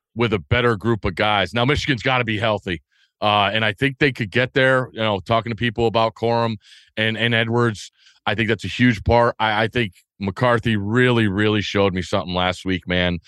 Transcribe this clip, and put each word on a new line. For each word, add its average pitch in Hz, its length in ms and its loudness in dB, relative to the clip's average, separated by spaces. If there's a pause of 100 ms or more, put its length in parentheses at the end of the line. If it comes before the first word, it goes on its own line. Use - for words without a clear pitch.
(140)
with 113 180 0
a 104 60 0
better 120 380 0
group 113 280 -2
of 95 100 -4
guys. 104 380 0
Now, 120 120 0
Michigan's 135 380 -2
gotta 127 220 0
be 107 140 -4
healthy, 101 440 -2 (380)
uh, 104 320 2
and 110 120 0
I 107 80 0
think 135 260 -2
they 143 140 2
could 110 180 -6
get 127 240 0
there, 131 380 2
you 110 80 -8
know, 107 200 0
talking 113 300 -2
to 110 60 -6
people 117 300 -2
about 113 280 0
Corum 117 420 0 (400)
and, 110 220 -2
and 117 160 0
Edwards, 117 560 0 (360)
I 110 80 0
think 107 140 -2
that's 110 160 -2
a 95 40 -8
huge 120 360 0
part. 117 340 4
I, 110 260 0
I 110 40 0
think 113 240 -2 (260)
McCarthy 113 580 0
really, 113 520 2
really 107 320 0
showed 98 320 0
me 90 100 -4
something 90 320 -4
last 90 300 0
week, 92 240 -4
man. 90 400 0